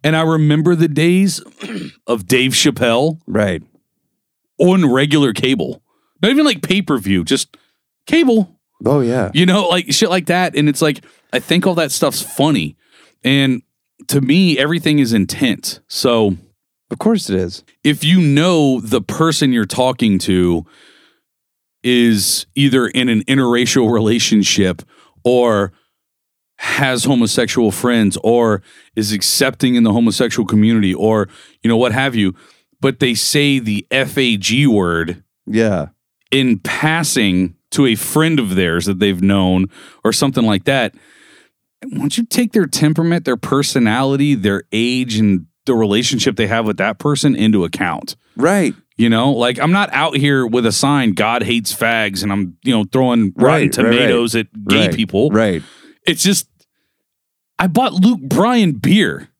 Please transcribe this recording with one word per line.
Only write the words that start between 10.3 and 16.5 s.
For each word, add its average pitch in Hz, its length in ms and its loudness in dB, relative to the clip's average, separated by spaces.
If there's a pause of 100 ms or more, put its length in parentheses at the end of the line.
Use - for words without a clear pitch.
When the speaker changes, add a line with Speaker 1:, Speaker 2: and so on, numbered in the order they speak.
Speaker 1:
And 151 140 2
it's 143 100 -4
like, 151 240 -2 (300)
I 127 60 -2
think 165 260 0
all 185 80 2
that 165 180 -2
stuff's - 300 -2
funny. 131 560 -2 (460)
And 135 400 0 (460)
to 143 120 0
me, 160 380 2
everything 156 400 0
is 117 140 0
intent. - 760 -2
So 113 480 0 (560)